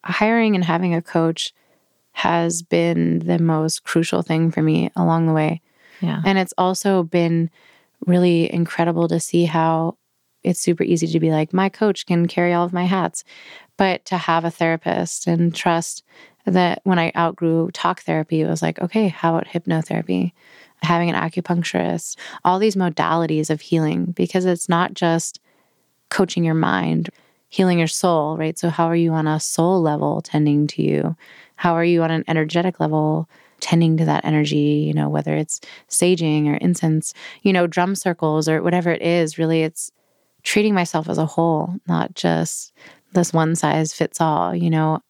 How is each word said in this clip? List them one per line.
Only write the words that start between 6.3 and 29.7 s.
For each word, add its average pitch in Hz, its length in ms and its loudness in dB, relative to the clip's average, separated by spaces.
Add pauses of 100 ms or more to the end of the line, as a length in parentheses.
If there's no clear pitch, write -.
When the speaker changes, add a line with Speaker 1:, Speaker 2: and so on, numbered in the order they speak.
Speaker 1:
it's 185 200 -2
also 185 460 0
been 165 460 0 (560)
really 180 480 4
incredible 170 560 0
to 170 100 0
see 170 240 0
how 165 540 0 (460)
it's 180 160 0
super 170 240 0
easy 165 240 0
to 160 120 0
be 160 120 2
like, 156 220 0
"My 190 140 2
coach 202 380 -2
can 170 220 2
carry 175 260 0
all 175 120 2
of 175 80 -6
my 180 120 -2
hats." 180 400 -2 (500)
But 190 300 0
to 185 120 -4
have 165 280 0
a 165 60 -2
therapist 165 760 -2
and 170 260 2
trust - 500 -2 (420)
that 180 380 2
when 185 160 2
I 165 160 -2
outgrew 165 560 0
talk - 300 -4
therapy, 160 400 -2
it 156 60 0
was 160 140 -2
like, 165 180 -2
"Okay, 202 300 0
how 165 260 0
about - 120 -4
hypnotherapy?" 170 840 -2 (520)
Having 170 280 2
an - 40 -4
acupuncturist, 170 1000 -4 (260)
all 185 160 2
these 208 160 2
modalities 165 760 0
of 156 120 -2
healing, 170 500 -2
because 185 340 -2
it's 180 220 -2
not 175 260 0
just 165 460 -2 (680)
coaching 180 340 0
your 160 100 2
mind, 160 560 0 (380)
healing 180 320 2
your 160 80 2
soul, 156 500 0
right? 156 220 -4
So 170 100 0
how 165 180 0
are 170 80 0
you 165 180 2
on 156 120 0
a 156 140 0
soul 175 420 0